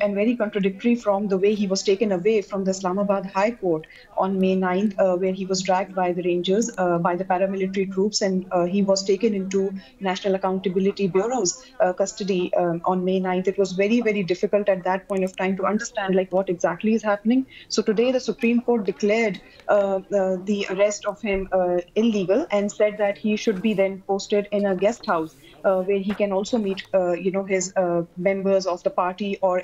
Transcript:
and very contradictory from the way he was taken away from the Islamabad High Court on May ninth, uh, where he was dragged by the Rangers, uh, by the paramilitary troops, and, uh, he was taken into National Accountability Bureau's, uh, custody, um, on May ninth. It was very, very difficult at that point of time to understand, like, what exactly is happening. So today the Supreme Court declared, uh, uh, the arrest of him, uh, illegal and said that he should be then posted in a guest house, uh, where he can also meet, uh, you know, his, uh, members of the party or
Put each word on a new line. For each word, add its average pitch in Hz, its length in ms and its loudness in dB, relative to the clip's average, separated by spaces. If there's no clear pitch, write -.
and 208 120 0
very 214 220 2
contradictory 208 600 0
from 208 340 0
the 190 80 2
way 202 180 4
he 202 100 0
was 190 160 -2
taken 202 300 2
away 196 300 2
from 190 240 -4
the 190 60 2
Islamabad 190 560 -2
High 196 240 0
Court 175 360 -2
on 190 200 0
May 190 200 4
ninth, 190 420 0
uh, 185 160 4
where 185 160 0
he 190 140 -4
was 190 160 -2
dragged 190 340 0
by 185 160 0
the 175 120 -4
Rangers, 180 540 0
uh, 175 200 2
by 175 180 0
the 180 80 -4
paramilitary 190 640 0
troops, 190 320 0
and, 185 300 0
uh, 175 140 2
he 196 160 0
was 196 240 2
taken 208 280 2
into 190 380 -2
National 190 340 0
Accountability 190 720 0
Bureau's, 190 560 0
uh, 185 140 2
custody, 190 640 -2
um, 170 280 0
on 185 220 0
May 190 160 0
ninth. 185 260 -2
It 190 100 -2
was 196 140 0
very, 202 300 2
very 208 220 0
difficult 202 440 0
at 185 160 0
that 190 240 -2
point 190 160 0
of 185 140 -4
time 190 180 0
to 190 100 -4
understand, 196 500 -2
like, 185 180 0
what 190 160 0
exactly 180 460 0
is 214 60 0
happening. 220 440 0
So - 120 0
today 226 300 2
the 254 80 0
Supreme 233 400 0
Court 233 240 0
declared, 208 560 0
uh, 196 320 2
uh, 190 180 2
the 202 260 0
arrest 202 340 0
of 202 160 -6
him, 196 300 -2
uh, 180 260 2
illegal 214 560 2
and 208 220 0
said 208 260 0
that 202 220 -2
he 214 160 0
should 202 260 -2
be 220 140 0
then 190 320 0
posted 202 440 0
in 202 140 0
a 196 100 2
guest 196 300 -2
house, 160 300 -2
uh, 185 200 2
where 196 160 0
he 196 120 -2
can 202 200 -2
also 196 260 0
meet, 190 240 -2
uh, 180 200 2
you 175 180 -2
know, 196 140 -2
his, 190 320 -2
uh, 175 260 2
members 190 480 0
of 180 160 -4
the - 80 0
party 190 540 -2
or 185 200 2